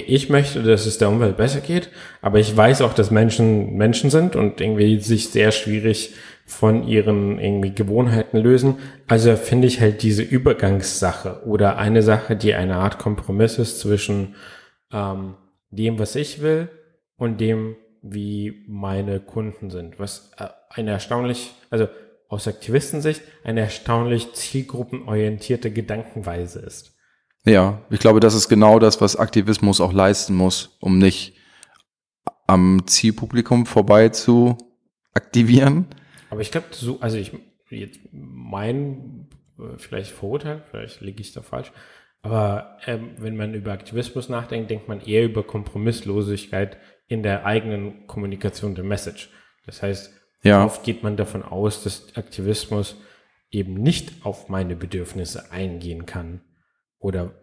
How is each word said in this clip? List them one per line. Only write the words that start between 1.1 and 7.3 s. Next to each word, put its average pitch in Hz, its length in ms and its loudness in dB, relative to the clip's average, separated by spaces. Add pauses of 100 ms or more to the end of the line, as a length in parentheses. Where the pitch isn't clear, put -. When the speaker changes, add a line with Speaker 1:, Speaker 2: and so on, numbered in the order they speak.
Speaker 1:
besser 139 260 0
geht, 175 280 -4 (320)
aber 101 160 2
ich 107 180 4
weiß 120 260 6
auch, 117 120 2
dass 101 160 2
Menschen 107 680 2
Menschen 117 360 2
sind 165 240 2
und - 260 0
irgendwie 107 380 2
sich 107 300 -2
sehr 107 220 2
schwierig 107 640 -2 (320)
von 110 420 2
ihren 104 520 0